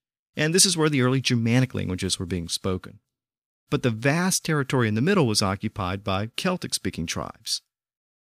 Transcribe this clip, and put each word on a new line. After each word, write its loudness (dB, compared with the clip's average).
And 2
this 6
is 0
where 2
the 2
early 2
Germanic 2
languages -4
were -6
being -4
spoken. -6
But -2
the 4
vast 0
territory 0
in 2
the 2
middle 4
was 2
occupied -4
by -2
Celtic-speaking -4
tribes. -6